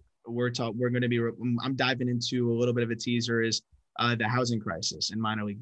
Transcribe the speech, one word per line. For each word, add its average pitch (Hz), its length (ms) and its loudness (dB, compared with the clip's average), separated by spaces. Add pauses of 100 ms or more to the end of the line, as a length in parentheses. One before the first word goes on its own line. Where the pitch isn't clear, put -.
(260)
we're 120 240 0
ta-, 120 200 -4
we're 120 200 0
gonna 123 180 2
be, 117 100 4
re-, 117 140 0 (320)
I'm 135 120 0
diving 127 320 0
into 120 440 0
a - 20 4
little 120 200 4
bit 120 100 2
of 113 60 -2
a 117 60 0
teaser 117 460 0
is, 113 200 0 (360)
uh, 120 160 2
the 113 140 0
housing 120 320 0
crisis - 500 -4
in 101 80 -6
minor 107 260 -2
league 104 180 -4